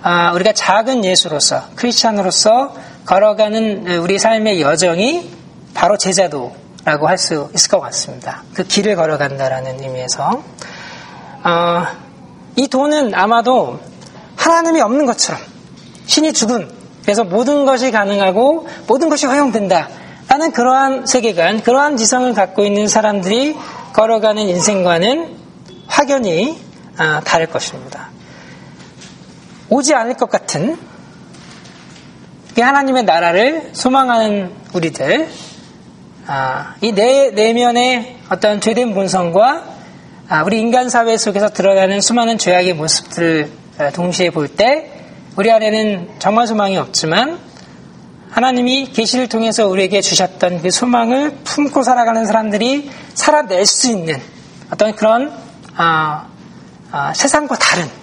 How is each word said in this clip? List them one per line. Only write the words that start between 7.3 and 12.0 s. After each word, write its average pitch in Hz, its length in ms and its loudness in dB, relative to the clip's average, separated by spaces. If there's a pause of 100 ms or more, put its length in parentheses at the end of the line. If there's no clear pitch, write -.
있을 - 160 0
것 185 100 2
같습니다. - 640 -10 (100)
그 180 100 -6
길을 202 320 0
걸어간다라는 135 840 -4
의미에서. 135 600 -4 (1000)
어, 170 420 0 (680)